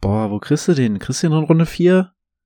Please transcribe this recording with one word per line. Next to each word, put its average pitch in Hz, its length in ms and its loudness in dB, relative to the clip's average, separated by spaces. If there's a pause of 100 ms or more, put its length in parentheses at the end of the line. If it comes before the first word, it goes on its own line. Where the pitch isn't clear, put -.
boah, 104 300 -2
wo 104 80 -4
kriegst - 280 -4
du 180 60 4
den? 117 240 0
Kriegst - 240 -8
du 175 60 0
den 156 100 0
in 156 60 0
Runde 160 240 2
vier? 185 460 2 (320)